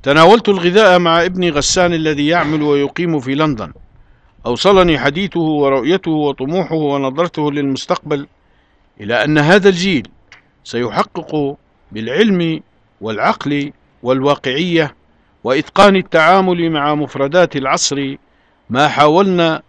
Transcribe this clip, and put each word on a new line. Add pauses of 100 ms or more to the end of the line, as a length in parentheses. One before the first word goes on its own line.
تناولت
الغذاء
مع
ابني
غسان
الذي
يعمل
ويقيم
في
لندن. (760)
أوصلني
حديثه
ورؤيته
وطموحه
ونظرته
للمستقبل (760)
إلى
أن
هذا
الجيل (560)
سيحقق (360)
بالعلم (400)
والعقل (300)
والواقعية (500)
وإتقان
التعامل
مع
مفردات
العصر (540)
ما
حاولنا